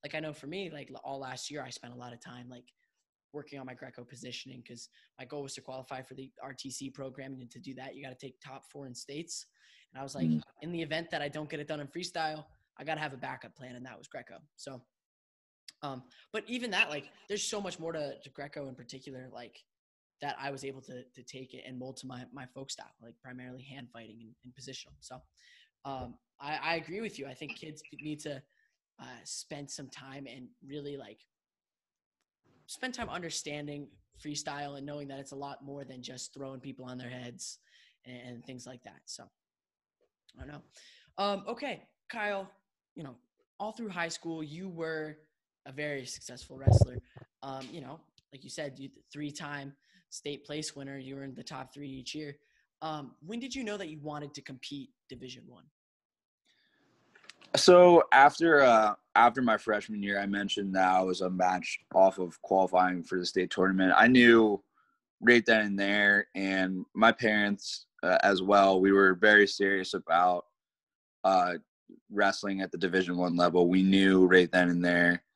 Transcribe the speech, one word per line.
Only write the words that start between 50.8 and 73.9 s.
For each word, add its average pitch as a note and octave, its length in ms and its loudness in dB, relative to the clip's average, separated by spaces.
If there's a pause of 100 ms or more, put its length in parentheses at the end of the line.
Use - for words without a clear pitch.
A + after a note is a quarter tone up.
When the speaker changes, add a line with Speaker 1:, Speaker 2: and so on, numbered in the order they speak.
Speaker 1:
you C3 160 -14
were C#3 80 -12
in C3+ 120 -12
the - 80 -18
top C3+ 300 -14
three C#3+ 160 -14
each C3 260 -14
year. D3 220 -12 (460)
Um, D3+ 380 -10
when F3 180 -12
did B3+ 160 -10
you C4+ 80 -8
know G#3 140 -6
that F#3+ 120 -10
you D3+ 120 -14
wanted D3 340 -10
to - 80 -14
compete C3 480 -14 (180)
Division B2 380 -16
One? - 180 -20 (1900)
Speaker 2:
So F3+ 580 12
after, D3 480 8
uh, A2 340 8 (200)
after A#2 260 6
my A#2 160 4
freshman G#2 460 -2
year, G2+ 160 0
I G2+ 80 -2
mentioned G2+ 480 -2
that F#2 160 4
I F#2 120 4
was F#2 180 -2
a F#2 100 -2
match F2+ 480 0 (160)
off F#2+ 240 6
of F2+ 240 -6
qualifying F2+ 600 2
for F#2 160 -4
the F2+ 60 -4
state F#2 240 0
tournament. F#2+ 460 2
I A2+ 120 8
knew A#2 540 8 (580)
right A#2 260 6
then A2 200 4
and G2 120 -2
there, G2+ 560 2
and F#2+ 500 -2 (100)
my A2 180 6
parents, G#2 720 -2 (160)
uh, F#2 220 4
as F#2+ 180 4
well, G2 380 6
we G2 100 6
were G2 240 8
very G#2 320 8
serious G2 480 0
about, F2 520 2 (760)
uh, F2+ 320 2 (540)
wrestling G2 540 -2
at F#2 100 -6
the F2+ 60 -10
Division F2+ 380 0
One F2 200 0
level. F2 320 6
We F#2 140 6
knew F#2+ 440 8